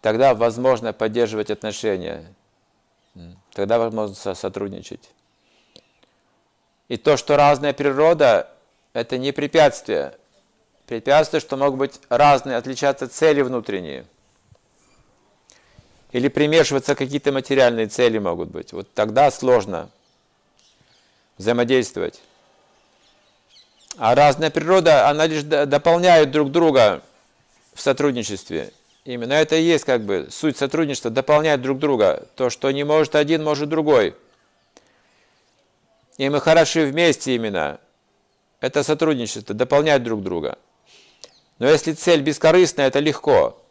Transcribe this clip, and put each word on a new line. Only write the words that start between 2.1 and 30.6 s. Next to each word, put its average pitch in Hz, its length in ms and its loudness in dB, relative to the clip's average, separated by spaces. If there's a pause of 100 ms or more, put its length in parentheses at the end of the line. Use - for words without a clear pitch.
М, 87 240 -20 (140)
тогда 101 260 -2
возможно 110 360 -4
со-, 95 200 -10
сотрудничать. - 760 -12 (1800)
И 117 100 -8
то, 147 180 2
что 143 200 -2
разная 143 360 2
природа, 143 800 2 (420)
это 117 240 -6
не 135 160 -4
препятствие. 135 880 0 (680)
Препятствие, 143 540 0
что - 160 -8
могут 135 220 -2
быть 135 220 -6 (100)
разные, 135 480 2
отличаться 135 500 -4
цели 151 320 2
внутренние. 98 640 -6 (2000)
Или 123 180 -2
примешиваться 147 680 0
какие-то 139 380 -4
материальные 127 540 0
цели 113 320 0
могут 87 320 -6
быть. 85 240 -16
Вот 98 180 -14
тогда 110 380 0
сложно 107 580 -2 (1500)
взаимодействовать. 117 800 -2 (1800)
А 117 160 2
разная 147 360 2
природа, 160 580 4
она 151 180 0
лишь 156 160 -4
д-, 147 240 -2
дополняет 165 640 4
друг 143 200 0
друга 135 520 4 (720)
в - 60 -18
сотрудничестве. 120 920 -4 (320)
Именно 123 300 -6
это 156 220 2
и 160 60 2
есть 165 220 2
как 123 180 0
бы 92 280 -4
суть 156 260 -4
сотрудничества, 143 540 -4